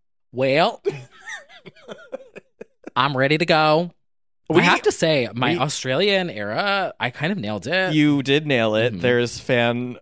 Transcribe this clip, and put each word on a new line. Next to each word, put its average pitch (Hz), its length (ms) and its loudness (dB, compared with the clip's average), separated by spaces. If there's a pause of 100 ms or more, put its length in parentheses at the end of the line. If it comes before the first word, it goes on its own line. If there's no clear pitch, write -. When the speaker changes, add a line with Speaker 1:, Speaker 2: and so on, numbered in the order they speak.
(320)
Speaker 1:
Well, 135 500 0 (1000)
<laughs> - 1120 -20
I'm 131 200 0
ready 139 220 2
to 165 80 -2
go. 156 440 2 (600)
Speaker 2:
We 160 80 4
Speaker 1:
I 190 60 4
have 180 180 4
to 415 100 2
say, 143 420 0
my 120 200 0
Speaker 2:
we 117 40 -4
Speaker 1:
Australian 170 680 -2
era, 147 720 -2
I 117 80 -2
kind 156 240 -4
of 196 60 -4
nailed 104 280 -6
it. 180 280 -2
Speaker 2:
You 147 280 4
did 143 240 0
nail 113 280 2
it. 113 180 2
Speaker 1:
Mm-hmm. 92 80 -6
Speaker 2:
There's 120 400 0
fan 120 600 0